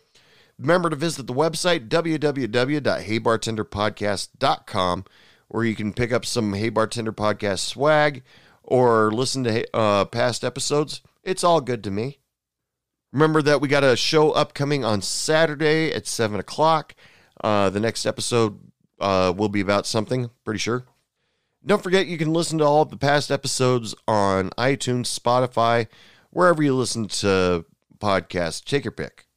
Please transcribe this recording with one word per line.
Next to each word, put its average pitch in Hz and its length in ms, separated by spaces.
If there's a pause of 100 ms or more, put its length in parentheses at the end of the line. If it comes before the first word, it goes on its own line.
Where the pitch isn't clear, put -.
(580)
Remember 165 320
to 151 60
visit 139 320
the 123 40
website, 160 560
w 165 300
w 135 300
w 131 320
dot 104 220
hey 107 160
bartender 110 460
podcast 104 720
dot 143 300
com, 90 380 (420)
where 113 180
you 110 120
can 104 160
pick 120 180
up 117 140
some 107 300
Hey 110 160
Bartender 110 420
Podcast 104 480
swag 147 640 (380)
or 113 480
listen 131 340
to, 113 320
uh, 104 280
past 120 400
episodes. 143 560 (220)
It's 185 200
all 170 200
good 117 220
to 104 60
me. 113 280 (960)
Remember 156 280
that 147 220
we 143 60
got 143 140
a 127 140
show 156 360
upcoming 143 520
on 104 160
Saturday 156 920
at - 140
seven 104 340
o'clock. 156 540 (480)
Uh, 101 280
the 101 100
next 110 240
episode, 110 540 (420)
uh, 92 340
will 104 140
be 101 120
about 98 260
something, 120 420 (160)
pretty 107 140
sure. 123 260 (800)
Don't 208 180
forget, 185 260
you 165 100
can 156 140
listen 160 260
to 151 60
all 147 200
the 104 120
past 143 340
episodes 127 640 (140)
on 98 500
iTunes, 123 600
Spotify, 117 680 (440)
wherever 170 320
you 135 120
listen 117 340
to 90 560 (360)
podcasts. 90 640
Take 139 200
your 107 80
pick. - 340 (100)